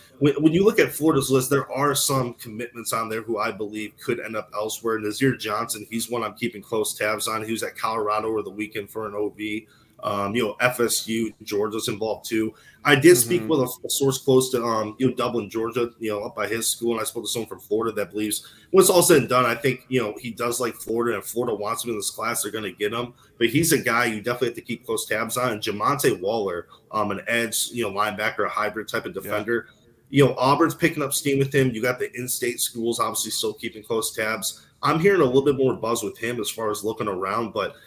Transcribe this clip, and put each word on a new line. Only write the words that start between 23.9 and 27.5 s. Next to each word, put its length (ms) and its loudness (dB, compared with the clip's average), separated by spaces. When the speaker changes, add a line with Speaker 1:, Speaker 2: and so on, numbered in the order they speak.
Speaker 1:
you 160 -4
definitely 260 -2
have 80 -4
to 60 -10
keep 260 -10
close 180 -4
tabs 320 -4
on. 140 0
And 100 -6
Jamonte 580 0
Waller, 460 -2
um, 200 0
an 160 -4
edge, 440 -2